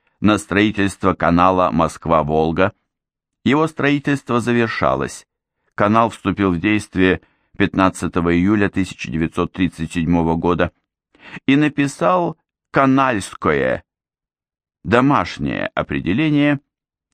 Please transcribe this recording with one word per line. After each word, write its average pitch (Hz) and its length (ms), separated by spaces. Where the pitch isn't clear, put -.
на 104 180
строительство 98 760
канала 87 580
Москва-Волга. 80 1000
Его 151 240
строительство 143 720
завершалось. 110 840
Канал 110 360
вступил 95 420
в 87 80
действие 92 640
пятнадцатого 90 760
июля 98 340
тысяча - 400
девятьсот 80 440
тридцать 82 400
седьмого 82 420
года 85 360
и 135 80
написал 156 840
«Канальское» — 113 1120
домашнее 87 840
определение, 139 920